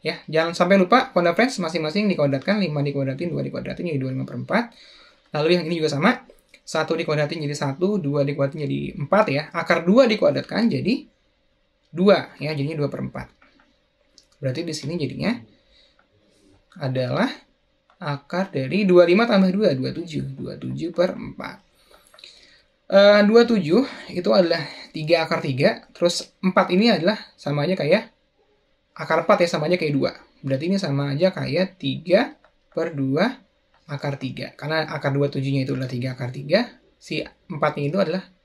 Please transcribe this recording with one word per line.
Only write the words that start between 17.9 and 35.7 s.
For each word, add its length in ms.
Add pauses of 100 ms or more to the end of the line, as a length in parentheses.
akar 480
dari 320
dua 240
lima 240
tambah 240
dua, 240
dua 160
tujuh, 400
dua 240
tujuh 320
per 240
empat. 480 (1300)
Eh, 380
dua 180
tujuh 400 (240)
itu 240
adalah 240 (320)
tiga 320
akar 160
tiga, 560
terus 480
empat 320
ini 160
adalah 240 (240)
sama 260
aja 140
kayak 320 (880)
akar 240
empat 240
ya, 20
sama 220
aja 80
kayak 160
dua. 180 (300)
Berarti 260
ini 140
sama 320
aja 160
kayak 480
tiga 560 (400)
per 180
dua 460 (480)
akar 300
tiga. 420
Karena 320
akar 240
dua 160
tujuh-nya 320
itu 160